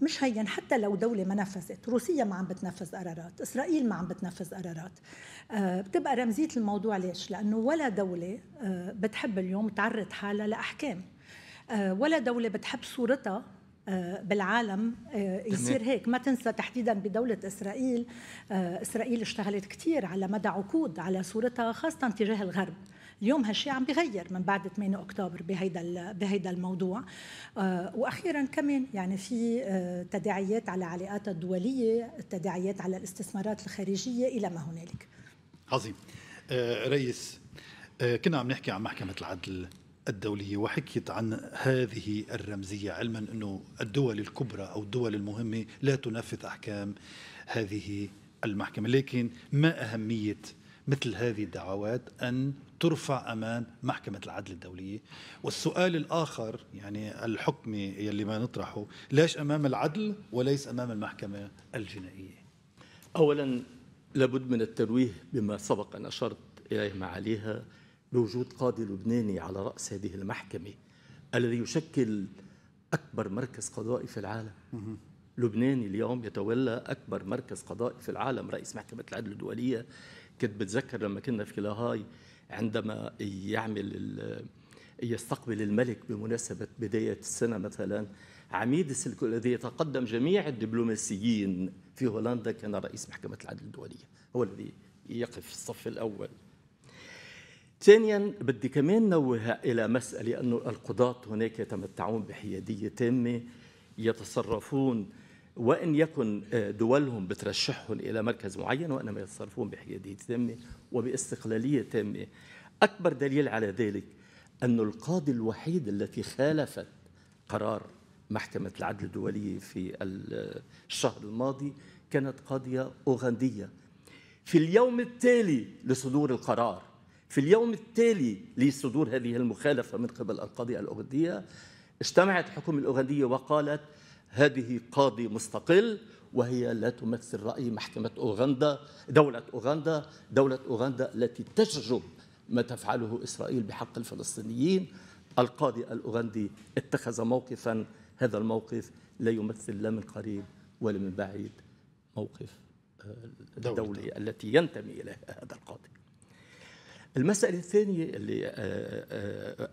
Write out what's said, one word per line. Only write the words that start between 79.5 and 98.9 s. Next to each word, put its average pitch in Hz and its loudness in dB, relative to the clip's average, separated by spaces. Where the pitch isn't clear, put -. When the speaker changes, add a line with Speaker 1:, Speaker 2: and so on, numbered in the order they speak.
Speaker 4:
كنت 113 2
بتذكر 104 -2
لما 98 0
كنا 107 -2
في - -6
لاهاي، 107 -2
عندما 110 -2
يعمل 101 -2
ال-، 104 -6
يستقبل 117 -2
الملك 107 2
بمناسبة 110 -4
بداية 110 0
السنة 117 -2
مثلًا، 101 -4
عميد 135 2
السلك 127 -4
الذي 117 2
يتقدم 127 -2
جميع 147 2
الدبلوماسيين 107 0
في 131 0
هولندا 113 0
كان 107 -6
رئيس - -6
محكمة 104 -10
العدل - -12
الدولية - -14
هو 123 2
الذي 98 -6
يقف 120 -6
في - -16
الصف - -10
الأول. 107 -6
ثانيًا، 208 10
بدي 123 0
كمان 196 6